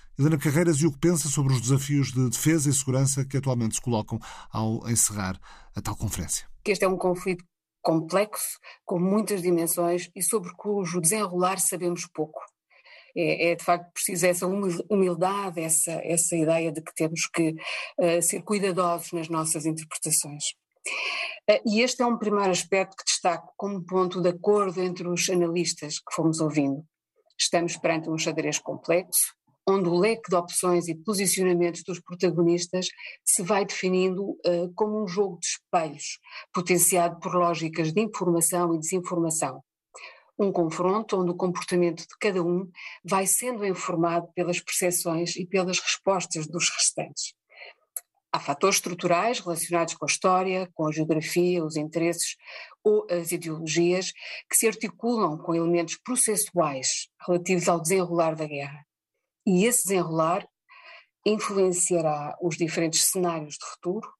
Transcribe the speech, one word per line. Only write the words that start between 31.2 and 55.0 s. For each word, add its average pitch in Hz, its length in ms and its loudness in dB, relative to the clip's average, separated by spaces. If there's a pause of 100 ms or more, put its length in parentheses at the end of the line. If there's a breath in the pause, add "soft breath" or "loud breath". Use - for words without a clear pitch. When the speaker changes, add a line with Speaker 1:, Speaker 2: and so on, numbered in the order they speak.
Speaker 2:
dos 180 160 -8
protagonistas 175 880 0 (380 loud breath)
se - 180 0
vai 196 220 2
definindo, 185 800 -2
eh, 175 320 2
como 214 260 0
um 196 60 -4
jogo 180 320 -2
de - 60 -6
espelhos, - 760 -4 (320 loud breath)
potenciado 175 640 2
por 175 160 -6
lógicas 165 600 0
de 208 80 2
informação 175 720 0
e 160 40 0
desinformação. 160 840 -2 (800 loud breath)
Um 196 140 2
confronto 185 640 0
onde 180 120 0
o 175 40 -4
comportamento 175 680 0
de - 180 -20
cada 185 240 0
um 180 260 -2 (320 loud breath)
vai 190 240 0
sendo 226 400 0
informado 170 680 0
pelas 175 240 -2
percepções 175 760 -2
e 196 120 -6
pelas 185 340 0
respostas 175 640 -2
dos 160 220 -2
restantes. - 680 -4 (960 loud breath)
Há - 80 -2
fatores - 380 0
estruturais 180 640 0
relacionados 170 540 -2
com - 100 -8
a - 100 -2
história, 185 600 2
com 156 120 -2
a 156 60 0
geografia, 160 720 2
os 156 120 -6
interesses 165 600 -2 (480 loud breath)
ou 214 260 4
as 170 220 -2
ideologias 170 800 0 (360 loud breath)
que - 100 0
se 226 100 4
articulam 214 720 0